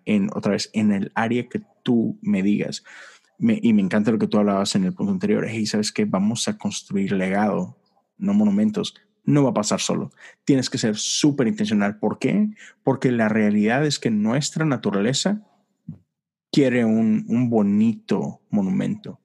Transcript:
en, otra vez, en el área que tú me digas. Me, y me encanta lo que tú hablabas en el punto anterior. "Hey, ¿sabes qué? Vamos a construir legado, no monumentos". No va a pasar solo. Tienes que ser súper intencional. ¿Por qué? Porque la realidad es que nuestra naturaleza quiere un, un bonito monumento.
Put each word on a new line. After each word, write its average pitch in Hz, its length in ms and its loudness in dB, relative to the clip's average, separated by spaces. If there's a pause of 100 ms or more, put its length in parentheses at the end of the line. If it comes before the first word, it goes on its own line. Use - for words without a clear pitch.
en, 101 280 0
otra - 200 -2
vez, 104 200 -4
en 107 200 2
el 98 240 -2
área 117 320 -2
que 107 120 -6 (220)
tú 117 400 0
me 98 200 0
digas. 101 420 -2 (540)
Me, 110 220 2
y 113 120 2
me 104 100 4
encanta 107 300 2
lo 110 80 2
que 104 80 0
tú 107 100 0
hablabas 101 380 2
en 95 80 2
el 90 100 0
punto 101 180 -2
anterior. 104 360 -2
"Hey, 110 180 -4
¿sabes 107 260 -2
qué? 107 120 -2
Vamos 104 420 -2
a 107 100 -4
construir 98 560 -4
legado, 95 640 -2 (400)
no 98 180 -2
monumentos". 104 600 2 (300)
No 143 200 4
va 123 60 2
a 104 40 -2
pasar 104 260 -2
solo. - 320 -4 (320)
Tienes 131 260 2
que 135 80 -4
ser 110 180 -2
súper 143 520 0
intencional. 104 500 -2
¿Por 107 220 -4
qué? 208 280 2 (360)
Porque 131 260 0
la 113 180 2
realidad 107 560 2
es 143 140 -2
que 120 120 -2
nuestra 117 540 -2
naturaleza 127 800 -2 (1120)
quiere 123 320 2
un, 110 440 2
un 120 220 0
bonito 107 880 0 (100)
monumento. 98 760 -4